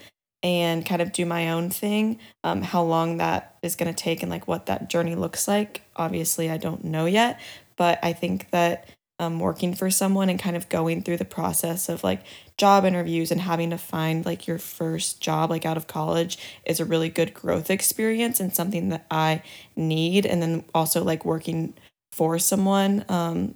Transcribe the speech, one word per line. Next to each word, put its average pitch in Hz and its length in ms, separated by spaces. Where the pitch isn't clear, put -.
and 170 420
kind 175 160
of 175 120
do 175 120
my 170 280
own 170 180
thing. 214 480
Um, 170 160
how 180 220
long 165 340
that 165 460
is - 140
gonna 170 180
take 165 280
and, 180 80
like, 170 160
what 170 200
that - 240
journey 170 240
looks 170 340
like, 208 320
obviously, 165 540
I 160 80
don't 165 260
know 160 220
yet. 226 340
But 175 260
I 170 100
think 180 380
that, 170 360
um, 165 200
working 180 360
for 190 160
someone 190 400
and 185 100
kind 175 160
of 175 140
going 165 320
through 175 160
the 185 80
process 170 640
of, 170 120
like, 190 200
job 196 300
interviews 165 440
and - 100
having 170 300
to 170 80
find, 160 480
like, 170 200
your 165 120
first - 640
job, 160 300
like, 165 160
out 160 100
of 160 100
college 165 520
is 165 160
a 165 60
really 165 240
good 165 240
growth 170 360
experience 220 720
and 185 140
something 180 340
that 165 220
I 160 320
need. 160 500
And 175 160
then 165 220
also, 165 300
like, 160 220
working 160 480
for 165 260
someone, 196 720
um, 175 460